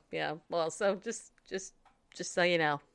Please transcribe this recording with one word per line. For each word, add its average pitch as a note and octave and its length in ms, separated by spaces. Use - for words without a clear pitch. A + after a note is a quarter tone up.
yeah. D3+ 260
Well, E3 220
so G3+ 320
just, - 300
just, - 240
just - 180
so F3+ 100
you F3 140
know. D3+ 220